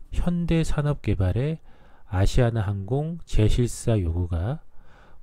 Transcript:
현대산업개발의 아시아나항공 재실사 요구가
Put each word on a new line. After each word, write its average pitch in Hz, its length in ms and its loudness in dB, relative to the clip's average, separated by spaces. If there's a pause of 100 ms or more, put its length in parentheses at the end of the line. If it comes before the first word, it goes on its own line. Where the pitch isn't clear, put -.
(120)
현대산업개발의 147 1500 0 (480)
아시아나항공 113 1160 0
재실사 113 800 2
요구가 87 600 -2 (600)